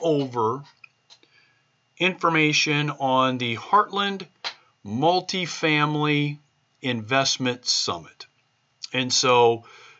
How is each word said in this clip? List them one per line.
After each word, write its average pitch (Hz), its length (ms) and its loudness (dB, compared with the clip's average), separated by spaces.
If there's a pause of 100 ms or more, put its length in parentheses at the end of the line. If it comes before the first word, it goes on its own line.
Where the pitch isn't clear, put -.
over 135 640 0 (1300)
information 156 960 0
on 131 480 0
the 117 180 -4
Heartland 196 680 0 (600)
Multifamily 151 1500 0 (440)
Investment 127 840 -2
Summit. - 600 -6 (680)
And 127 180 -4
so, 120 540 4 (340)